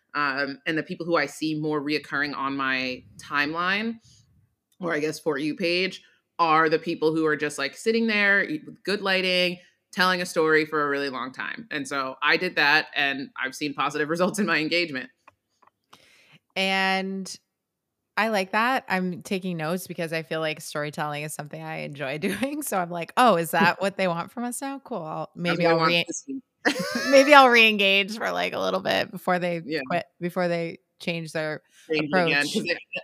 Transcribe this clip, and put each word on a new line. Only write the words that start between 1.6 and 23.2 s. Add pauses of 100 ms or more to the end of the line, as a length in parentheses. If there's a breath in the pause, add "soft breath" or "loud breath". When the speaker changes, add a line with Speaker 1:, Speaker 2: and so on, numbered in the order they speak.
Speaker 1:
reoccurring
on
my (140)
timeline, (800 soft breath)
or
I
guess
For
You
page, (380 soft breath)
are
the
people
who
are
just,
like,
sitting
there (180)
with
good
lighting, (320 soft breath)
telling
a
story
for
a
really
long
time.
And
so
I
did
that,
and (140)
I've
seen
positive
<laughs>
results
in
my
engagement. (1500 soft breath)
Speaker 2:
And (840)
I
like
that.
I'm
taking
notes
because
I
feel
like
storytelling
is
something
I
enjoy
<laughs>
doing.
So
I'm
like,
"Oh,